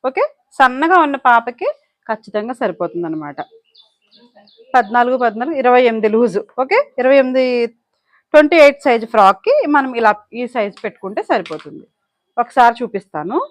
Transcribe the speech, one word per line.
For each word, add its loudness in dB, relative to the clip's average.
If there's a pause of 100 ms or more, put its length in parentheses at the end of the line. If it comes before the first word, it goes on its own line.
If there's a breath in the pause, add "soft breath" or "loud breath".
ఓకే, -4 (360)
సన్నగా 2
ఉన్న -6 (140)
పాపకి 0 (420)
ఖచ్చితంగా -8
సరిపోతుంది -6
అనమాట. -10 (1400)
పద్నాలుగు, 0
పద్నాలుగు, -4
ఇరవై 4
ఎనిమిది -2
లూజ్. 0 (240)
ఓకే, 0 (220)
ఇరవై 4
ఎనిమిది, 0 (880)
ట్వంటీ 6
ఎయిట్ 2
సైజ్ 0 (100)
ఫ్రాక్కి 4 (220)
మనం -2 (100)
ఇలా 2 (280)
ఈ -6
సైజ్ -4
పెట్టుకుంటే -8
సరిపోతుంది. -6 (580)
ఒకసారి 2
చూపిస్తాను. -10 (140)